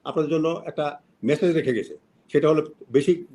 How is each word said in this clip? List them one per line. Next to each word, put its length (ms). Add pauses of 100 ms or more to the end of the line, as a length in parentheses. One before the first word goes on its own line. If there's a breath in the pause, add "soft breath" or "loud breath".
আপনাদের 260
জন্য 360
একটা 340 (240)
মেসেজ 320
রেখে 180
গেছে। 220 (360)
সেটা 160
হলো, 260 (160)
বেশি 440